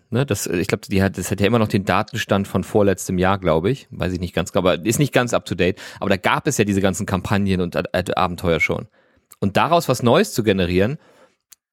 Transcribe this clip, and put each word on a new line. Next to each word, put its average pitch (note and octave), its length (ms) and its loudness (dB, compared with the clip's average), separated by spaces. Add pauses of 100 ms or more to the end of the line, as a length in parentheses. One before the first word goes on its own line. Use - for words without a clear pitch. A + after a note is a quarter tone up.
ne, B2+ 160 -2
das, G#2+ 220 -4
ich F2+ 200 -2
glaub, - 140 -2
die G2 220 0
hat, F#2+ 160 0
das F2+ 120 -6
hat G2 100 -4
ja G2+ 60 4
immer A2+ 140 2
noch G#2+ 80 2
den G2 160 0
Datenstand G2 640 0
von F#2 160 -2
vorletztem G2 540 0
Jahr, F#2 200 2
glaub E2 280 0
ich. C3+ 240 -2
Weiß F2+ 240 -4
ich F2 40 -6
nicht F2 160 -8
ganz, F2+ 220 -2
aber F2 280 0
ist A2+ 140 0
nicht C#3+ 140 0
ganz B2 220 0
up F2+ 100 -2
to - 100 -8
date. F2+ 240 0 (220)
Aber G2 80 -4
da G2 80 2
gab B2+ 320 0
es C#3 80 0
ja A#2 80 2
diese G2+ 160 2
ganzen F#2+ 240 0
Kampagnen F#2+ 560 0
und F2 160 -4
Ad-, F2 160 -4
Ad-, F2+ 240 -2
Abenteuer E2+ 440 0
schon. E2+ 280 -2 (520)
Und G#2 180 0
daraus D#3 320 2
was B2+ 120 -2
Neues C#3 300 4
zu A#2+ 100 -2
generieren, F#2+ 540 2 (760)